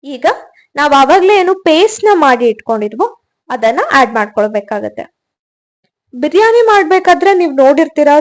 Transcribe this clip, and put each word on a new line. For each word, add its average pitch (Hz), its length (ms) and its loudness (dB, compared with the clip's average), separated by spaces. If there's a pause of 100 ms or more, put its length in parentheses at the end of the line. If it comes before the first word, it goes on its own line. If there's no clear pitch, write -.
ಈಗ 269 220 -10 (500)
ನಾವ್ 285 180 0
ಆವಾಗ್ಲೇ 359 460 2
ಏನು 370 240 -2
ಪೇಸ್ಟ್ 349 400 0
ನ 427 100 2
ಮಾಡಿ 254 340 0
ಇಟ್ಕೊಂಡಿದ್ವೋ 220 760 -6 (260)
ಅದನ್ನ 240 300 -2 (120)
ಆಡ್ 254 220 0
ಮಾಡ್ಕೊಳ್ಬೇಕಾಗತ್ತೆ. 208 1000 -6 (1000)
ಬಿರಿಯಾನಿ 415 460 2
ಮಾಡ್ಬೇಕಾದ್ರೆ 381 720 2
ನೀವ್ 349 220 -2
ನೋಡಿರ್ತೀರಾ 294 640 2